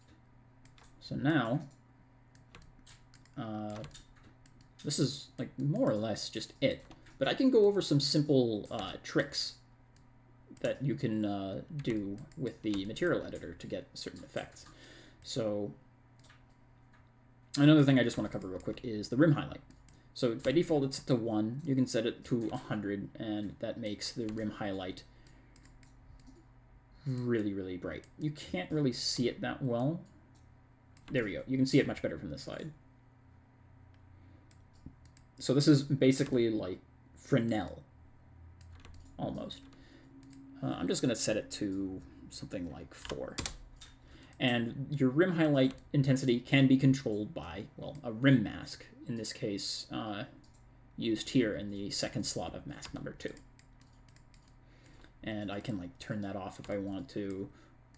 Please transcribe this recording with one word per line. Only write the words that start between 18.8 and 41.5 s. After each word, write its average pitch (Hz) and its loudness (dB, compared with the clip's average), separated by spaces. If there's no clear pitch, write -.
is 107 -6
the 120 2
rim 160 8
highlight. 87 -2
So 117 0
by 131 0
default, 160 4
it's 135 -2
set - -12
to 143 4
one. 113 0
You 139 -2
can 131 4
set 117 0
it - -4
to 113 0
a - -4
hundred, 101 -4
and 107 -6
that 110 -6
makes 107 -6
the 117 -4
rim 110 -4
highlight 95 -6
really, 120 0
really 92 -6
bright. 87 -8
You 151 -4
can't 180 -8
really 147 2
see - 0
it - -4
that 123 -4
well. 135 0
There 123 0
we 98 -4
go. 78 -6
You 131 0
can 131 4
see 135 4
it 120 6
much 113 -4
better - -2
from - -10
this - -10
side. - -10
So - 0
this 143 6
is 139 8
basically 131 4
like 98 -2
Fresnel, 113 0
almost. - -8
Uh, 135 -4
I'm 180 -4
just 190 -2
gonna 127 2
set 107 0
it 98 -4